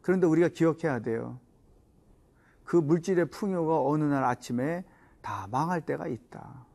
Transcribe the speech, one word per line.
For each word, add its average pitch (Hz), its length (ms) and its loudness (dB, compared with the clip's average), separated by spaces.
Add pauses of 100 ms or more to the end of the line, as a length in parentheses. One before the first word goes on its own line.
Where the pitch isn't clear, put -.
그런데 180 240 4
우리가 165 220 6
기억해야 156 540 0
돼요. 120 360 -4 (1300)
그 - 140 0
물질의 170 520 2
풍요가 165 540 -2
어느 151 220 0
날 139 180 0
아침에 127 600 -2 (380)
다 98 300 -10
망할 160 300 -2
때가 - 260 -6
있다. - 680 -12